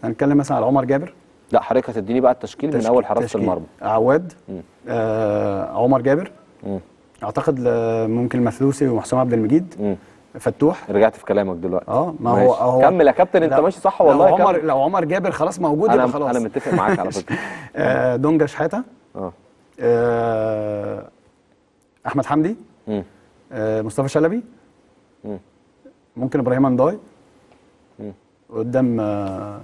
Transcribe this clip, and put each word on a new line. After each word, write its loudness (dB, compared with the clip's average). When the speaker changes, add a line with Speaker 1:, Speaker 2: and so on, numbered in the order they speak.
Speaker 1:
هنتكلم 2
مثلا 0
على 0
عمر 2
جابر. -2
Speaker 2:
لا، 4
حضرتك -2
هتديني -2
بقى 4
التشكيل -6
من -2
Speaker 1:
تشكيل، 2
Speaker 2:
اول 2
حراسه 0
Speaker 1:
تشكيل. -4
Speaker 2:
المرمى. -2
Speaker 1:
عواد، 0
Speaker 2:
مم. -12
Speaker 1:
آه، -2
عمر 4
جابر، 0
Speaker 2:
مم. -6
Speaker 1:
اعتقد -2
ل-، 0
ممكن 0
مثلوسي 0
وحسام 0
عبد 0
المجيد، 0
Speaker 2:
مم. -2
Speaker 1:
فتوح. -2
Speaker 2:
رجعت 4
في -20
كلامك 0
دلوقتي. -4
Speaker 1:
اه، -2
ما -2
هو، 2
Speaker 2:
ماشي. 4
Speaker 1:
هو 2
Speaker 2:
كمل 6
يا 8
كابتن، 2
انت 2
Speaker 1:
لو، 4
Speaker 2:
ماشي 0
صح 2
Speaker 1:
لو 8
Speaker 2:
والله، 6
Speaker 1:
عمر، 4
Speaker 2:
كمل. -4
Speaker 1:
لو 0
عمر 0
جابر -2
خلاص -4
موجود 0
Speaker 2:
انا، 4
Speaker 1:
يبقى 4
خلاص. -2
Speaker 2:
انا -2
متفق -4
معاك 0
على -4
Speaker 1:
<laughs> -4
Speaker 2:
فكره. -6
Speaker 1:
آه، 0
دونجا 2
شحاته. -4
Speaker 2:
اه. -8
Speaker 1:
آه، -2
احمد -2
حمدي. -2
Speaker 2:
مم. -4
Speaker 1:
آه، -2
مصطفى -4
شلبي. 0
Speaker 2:
مم. -10
Speaker 1:
ممكن -4
ابراهيم 2
انداي. 2
Speaker 2:
مم. -12
Speaker 1:
قدام، 0
آه، -6